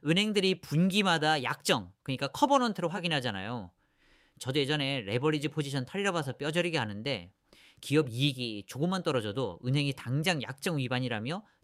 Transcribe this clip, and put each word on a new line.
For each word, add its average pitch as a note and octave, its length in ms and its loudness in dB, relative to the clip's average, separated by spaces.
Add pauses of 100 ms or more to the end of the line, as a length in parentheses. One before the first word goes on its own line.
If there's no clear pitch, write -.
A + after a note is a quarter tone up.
은행들이 F#3+ 560 2
분기마다 E3 840 4
약정, A#2 480 0 (100)
그러니까 C3 260 -2
커버넌트를 A#3+ 640 2
확인하잖아요. B2 760 -4 (720)
저도 C3 180 -2
예전에 C#3 440 0
레버리지 C#3 460 0
포지션 C#3 360 -4
털려봐서 E3+ 480 -2
뼈저리게 D#3+ 460 -2
하는데 G#2+ 520 -4 (500)
기업 C#3+ 300 2
이익이 B2 560 -2
조금만 F3 380 -2
떨어져도 A2 600 -2
은행이 C#3 280 2
당장 D3+ 500 -2
약정 C#3+ 360 -4
위반이라며 B2 640 -2 (200)